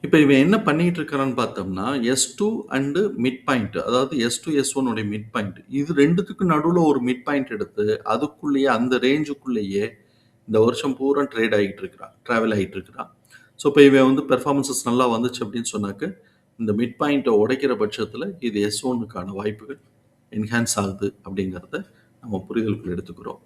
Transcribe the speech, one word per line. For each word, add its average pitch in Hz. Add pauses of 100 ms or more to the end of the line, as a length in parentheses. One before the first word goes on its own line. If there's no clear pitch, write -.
இப்ப -
இவன் 143
என்ன 175
பண்ணிட்டு 170
இருக்கிறான்னு 135
பார்த்தோம்னா, 107
எஸ் 127
டூ 214
and 139
மிட் 131
பாயிண்ட், 117
அதாவது 127
எஸ் 117
டூ, 165
எஸ் 139
ஒன் 131
உடைய 110
மிட் 107
பாயிண்ட், 101
இது 143
ரெண்டுத்துக்கு 170
நடுவுல 170
ஒரு 139
மிட் 123
பாயிண்ட் 143
எடுத்து, 107
அதுக்குள்ளேயே, 139
அந்த 123
ரேஞ்சுக்குள்ளேயே 120 (580)
இந்த 110
வருஷம் 123
பூரா 139
ட்ரேட் 113
ஆகிட்டு 101
இருக்கிறான், - (140)
டிராவல் 113
ஆகிட்டு 95
இருக்கிறான். - (400)
So, -
இப்ப 143
இவன் 135
வந்து 139
பெர்ஃபார்மன்ஸஸ் 135
நல்லா 123
வந்துச்சு 120
அப்படின்னு 113 (100)
சொன்னாக்க, 104 (440)
இந்த 107
மிட் 120
பாயிண்ட்டை 139
உடைக்கிற 123
பட்சத்துல 113
இது 104
எஸ் 107
ஒன்னுக்கான 113
வாய்ப்புகள் 107 (520)
என்ஹான்ஸ் 110
ஆகுது 101 (100)
அப்படிங்கிறத 95 (360)
நம்ம 101
புரிதலுக்குள்ள 104
எடுத்துக்கிறோம். -